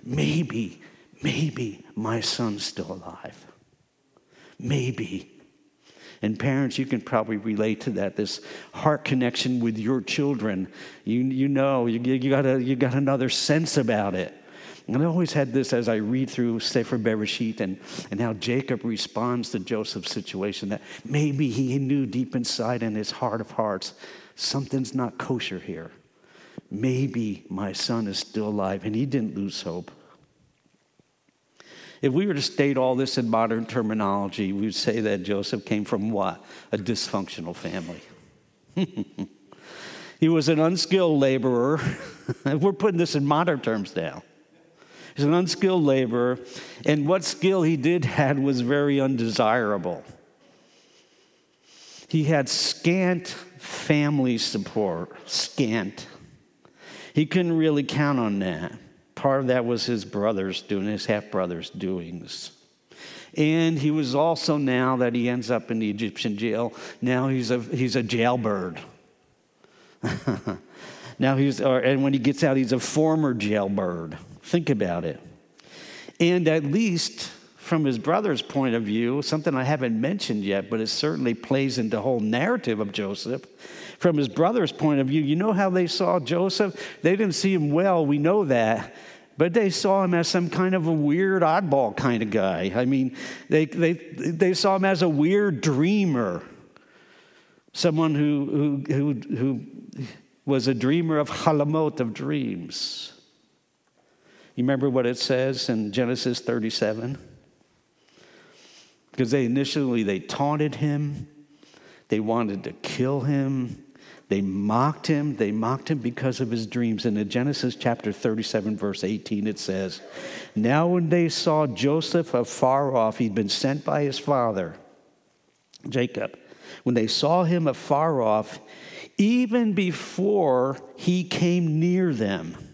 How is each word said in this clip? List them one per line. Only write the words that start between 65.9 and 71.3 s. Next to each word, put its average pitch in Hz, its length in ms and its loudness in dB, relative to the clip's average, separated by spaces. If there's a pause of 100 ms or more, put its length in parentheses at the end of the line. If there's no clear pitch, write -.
jail, 113 360 -2 (280)
now 127 260 2
he's 127 240 0
a, 123 80 2
he's 123 380 -2
a 120 60 0
jailbird. 110 760 0 (1200)
<laughs> 110 80 -4 (1120)
Now 131 160 2